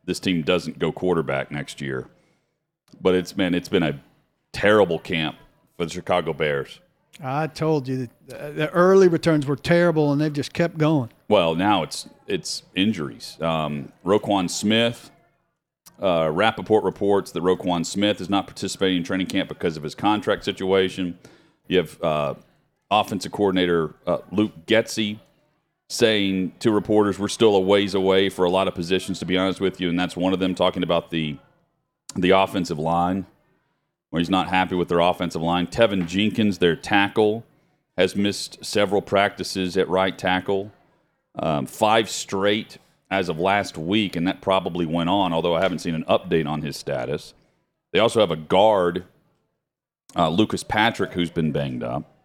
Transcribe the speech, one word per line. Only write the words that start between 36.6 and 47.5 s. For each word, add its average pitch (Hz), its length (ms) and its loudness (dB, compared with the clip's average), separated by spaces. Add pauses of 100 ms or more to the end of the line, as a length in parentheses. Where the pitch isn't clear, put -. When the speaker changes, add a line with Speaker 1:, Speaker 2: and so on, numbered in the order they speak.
Speaker 1:
tackle, 107 720 0 (540)
has 92 180 2
missed - 480 -4
several 101 380 0
practices 95 760 -2
at 87 100 2
right 92 300 0
tackle, 98 560 -2 (680)
um, 73 280 -2
five 110 420 2
straight 101 680 -4 (320)
as 95 180 -2
of 80 100 -4
last 95 380 0
week, 90 400 -2
and 85 100 -2
that - 140 -4
probably 90 460 0
went 85 240 -2
on, 92 240 0
although 85 200 0
I 82 60 0
haven't 90 200 -2
seen 85 140 -4
an 80 100 -6
update 85 440 0
on 76 140 -4
his 73 160 -8
status. 67 560 -8 (580)